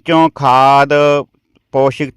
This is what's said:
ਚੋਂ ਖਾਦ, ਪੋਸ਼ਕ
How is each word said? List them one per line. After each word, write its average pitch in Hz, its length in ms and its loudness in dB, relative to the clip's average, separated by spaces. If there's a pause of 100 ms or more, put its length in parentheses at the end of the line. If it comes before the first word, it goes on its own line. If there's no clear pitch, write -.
ਚੋਂ 160 300 0
ਖਾਦ, 139 580 2 (800)
ਪੋਸ਼ਕ 135 440 -4